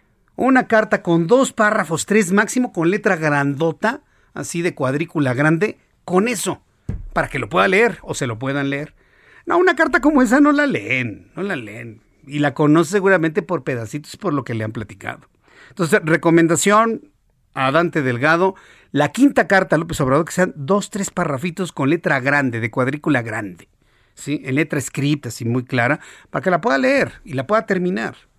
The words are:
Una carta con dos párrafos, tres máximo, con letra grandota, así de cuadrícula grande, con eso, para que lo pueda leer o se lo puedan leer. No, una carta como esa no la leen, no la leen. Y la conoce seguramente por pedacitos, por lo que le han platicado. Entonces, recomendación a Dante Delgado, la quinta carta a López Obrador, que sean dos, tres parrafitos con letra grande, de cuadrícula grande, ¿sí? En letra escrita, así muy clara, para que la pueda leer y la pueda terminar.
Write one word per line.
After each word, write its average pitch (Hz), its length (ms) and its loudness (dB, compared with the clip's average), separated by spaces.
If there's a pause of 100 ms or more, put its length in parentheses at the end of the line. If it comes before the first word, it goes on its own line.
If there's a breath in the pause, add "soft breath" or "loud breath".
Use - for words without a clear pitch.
(360)
Una 254 320 2
carta 214 340 2
con 170 240 2
dos 254 260 2
párrafos, 208 540 0
tres 196 260 2
máximo, 220 400 0
con 170 180 0
letra 208 260 0
grandota, 156 840 0 (320)
así 151 300 -6
de 147 140 -2
cuadrícula 139 580 -2
grande, 160 420 0 (280)
con 185 240 2
eso, 196 340 -4 (500)
para 156 140 -2
que - 140 -6
lo - 80 -6
pueda 180 180 2
leer 196 360 2
o 175 120 -8
se 139 140 -4
lo 110 100 -6
puedan 139 320 -4
leer. 139 240 -8 (500 soft breath)
No, 349 140 0
una 359 160 4
carta 330 260 2
como 285 220 4
esa 254 160 4
no 294 140 6
la 285 140 2
leen, 123 680 -4
no 160 80 -8
la 196 140 -4
leen. 113 440 -14 (280)
Y 147 100 -6
la 143 160 0
conoce 151 380 4
seguramente 185 500 2
por 160 220 -6
pedacitos, 131 520 -8
por 180 160 -4
lo 135 120 -2
que 120 100 -8
le 110 80 -4
han 110 80 -4
platicado. - 580 -12 (420 soft breath)
Entonces, 170 340 0
recomendación 170 1080 2 (440)
a 131 180 0
Dante 165 300 2
Delgado, 156 520 2 (380 soft breath)
la 143 180 0
quinta 233 380 2
carta 190 260 2
a 156 60 2
López 170 200 -6
Obrador, 143 260 2
que - 60 -14
sean 180 220 0
dos, 151 360 -2
tres 202 200 -6
parrafitos 165 640 -6
con 139 180 -2
letra 160 300 0
grande, 135 400 0
de 117 100 -2
cuadrícula 135 520 -2
grande, 107 460 -10 (460)
¿sí? - 300 -6
En 131 100 -4
letra 151 240 -2
escrita, 139 520 -4
así - 140 -12
muy 120 200 -2
clara, 123 340 0 (320 loud breath)
para 139 140 -6
que 190 60 2
la 170 100 2
pueda 262 180 0
leer 254 460 0
y 180 80 -14
la 127 160 -6
pueda 220 180 0
terminar. 190 480 -4 (240)